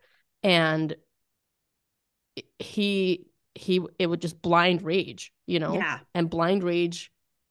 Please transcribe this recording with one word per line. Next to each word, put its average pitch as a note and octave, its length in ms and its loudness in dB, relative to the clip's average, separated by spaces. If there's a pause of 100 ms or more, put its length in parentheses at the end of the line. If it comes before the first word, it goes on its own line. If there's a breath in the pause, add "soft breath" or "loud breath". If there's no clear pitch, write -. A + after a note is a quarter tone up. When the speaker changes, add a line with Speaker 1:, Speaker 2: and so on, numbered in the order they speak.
(440)
Speaker 1:
And D#3+ 520 2 (1600)
he, G3 680 0 (300)
he, F#3 260 0 (160)
it F3+ 100 0
would E3+ 140 -2
just D#3+ 200 -8
blind F3 420 4
rage, D#3+ 500 -4 (140)
you F3 120 0
know? D#3 140 -2
Speaker 2:
Yeah. E3 260 -2 (140)
Speaker 1:
And E3+ 160 0
blind F3 340 0
rage, F3 480 -2 (400)